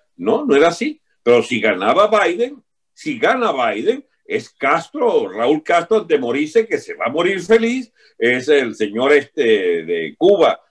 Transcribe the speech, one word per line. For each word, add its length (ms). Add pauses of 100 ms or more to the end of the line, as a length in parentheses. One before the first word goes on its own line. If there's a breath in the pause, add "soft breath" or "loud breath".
(160)
No, 300
no 100
era 120
así. 300 (240)
Pero 200
si 180
ganaba 480
Biden, 560 (300)
si 240
gana 340
Biden, 540 (180)
es 240
Castro, 800
Raúl 340
Castro, 380
de 180
morirse, 480
que 120
se 160
va 120
a 40
morir 320
feliz, 500 (240 soft breath)
es 320
el 260
señor 380
este 720
de 320
Cuba, 420 (120)